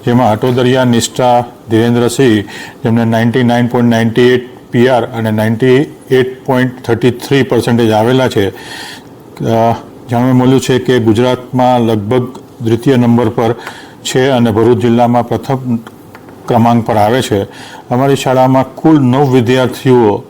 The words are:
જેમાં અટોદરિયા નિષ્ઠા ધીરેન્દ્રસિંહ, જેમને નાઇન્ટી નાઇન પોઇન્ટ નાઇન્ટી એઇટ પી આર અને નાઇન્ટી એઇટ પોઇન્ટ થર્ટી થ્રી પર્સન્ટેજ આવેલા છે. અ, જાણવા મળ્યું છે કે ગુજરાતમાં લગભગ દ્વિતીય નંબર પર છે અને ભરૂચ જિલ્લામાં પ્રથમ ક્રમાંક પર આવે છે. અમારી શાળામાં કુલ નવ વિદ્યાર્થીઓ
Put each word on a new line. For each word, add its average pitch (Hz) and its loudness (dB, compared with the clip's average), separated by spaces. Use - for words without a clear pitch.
જેમાં 120 2
અટોદરિયા 127 0
નિષ્ઠા 120 0
ધીરેન્દ્રસિંહ, 117 2
જેમને 117 0
નાઇન્ટી 117 0
નાઇન 120 0
પોઇન્ટ 120 0
નાઇન્ટી 113 0
એઇટ 123 -2
પી 120 2
આર 120 2
અને 113 -4
નાઇન્ટી 120 0
એઇટ 127 -2
પોઇન્ટ 127 -2
થર્ટી 117 0
થ્રી 123 -2
પર્સન્ટેજ 117 0
આવેલા 123 2
છે. 101 -2
અ, - -10
જાણવા 127 0
મળ્યું 127 2
છે 127 0
કે 127 0
ગુજરાતમાં 123 0
લગભગ 113 -2
દ્વિતીય 117 0
નંબર 120 2
પર 117 -2
છે 131 0
અને 120 2
ભરૂચ 113 2
જિલ્લામાં 120 0
પ્રથમ 123 -4
ક્રમાંક 117 2
પર 113 -2
આવે 110 2
છે. 101 -2
અમારી 135 0
શાળામાં 131 0
કુલ 160 2
નવ 131 2
વિદ્યાર્થીઓ 123 2